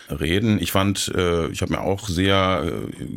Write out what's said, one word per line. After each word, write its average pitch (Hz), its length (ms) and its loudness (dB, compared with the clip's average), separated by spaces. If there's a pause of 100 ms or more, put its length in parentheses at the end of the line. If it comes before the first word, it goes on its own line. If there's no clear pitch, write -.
reden. 95 520 0
Ich 85 100 -4
fand, 98 440 0
äh, 85 320 2
ich - 140 -6
hab - 80 -4
mir 80 120 -2
auch 98 260 -2
sehr, 95 580 2
äh, - 400 -6 (120)